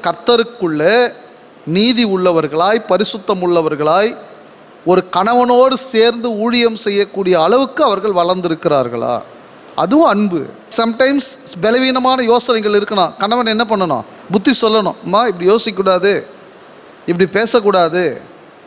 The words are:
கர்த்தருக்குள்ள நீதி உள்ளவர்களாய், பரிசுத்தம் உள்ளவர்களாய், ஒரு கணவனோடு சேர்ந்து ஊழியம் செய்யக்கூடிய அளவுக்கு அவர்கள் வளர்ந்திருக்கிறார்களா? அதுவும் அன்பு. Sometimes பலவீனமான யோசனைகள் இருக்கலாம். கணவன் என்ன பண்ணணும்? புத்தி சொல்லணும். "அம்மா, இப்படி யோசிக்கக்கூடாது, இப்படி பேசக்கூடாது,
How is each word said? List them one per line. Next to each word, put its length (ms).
கர்த்தருக்குள்ள 1080
நீதி 400
உள்ளவர்களாய், 840
பரிசுத்தம் 540
உள்ளவர்களாய், 760
ஒரு 240
கணவனோடு 680
சேர்ந்து 540
ஊழியம் 440
செய்யக்கூடிய 680
அளவுக்கு 420
அவர்கள் 280
வளர்ந்திருக்கிறார்களா? 1120
அதுவும் 300
அன்பு. 400
Sometimes 440
பலவீனமான 640
யோசனைகள் 520
இருக்கலாம். 420
கணவன் 280
என்ன 240
பண்ணணும்? 340
புத்தி 300
சொல்லணும். 420
"அம்மா, 220
இப்படி 240
யோசிக்கக்கூடாது, 760
இப்படி 260
பேசக்கூடாது, 880